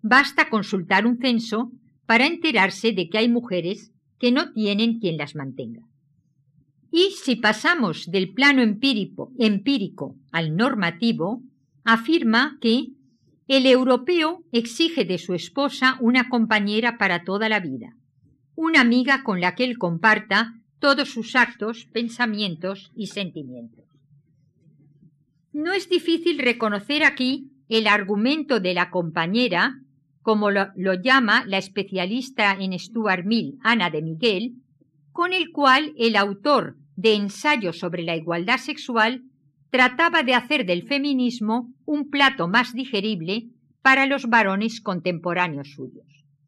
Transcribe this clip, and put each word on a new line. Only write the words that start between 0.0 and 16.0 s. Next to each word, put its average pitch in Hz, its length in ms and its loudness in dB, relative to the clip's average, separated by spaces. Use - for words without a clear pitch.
Basta 269 480 4
consultar 196 560 0
un 240 120 2
censo 240 520 -2
para 233 200 4
enterarse 226 680 0
de 180 160 -4
que 214 100 -2
hay 233 100 2
mujeres 208 640 -4
que 247 120 2
no 285 220 0
tienen 220 460 0
quien 170 180 -2
las 147 180 -6
mantenga. 127 480 -10
Y 381 220 2
si - 240 -2
pasamos 220 760 0
del 190 240 -2
plano 269 260 4
empírico, 220 760 -2
empírico 202 800 -2
al 160 240 -4
normativo, 196 880 -2
afirma 233 760 2
que 240 280 2
el 269 180 4
europeo 262 840 4
exige 247 520 0
de 175 140 -2
su 180 160 -6
esposa 262 640 -2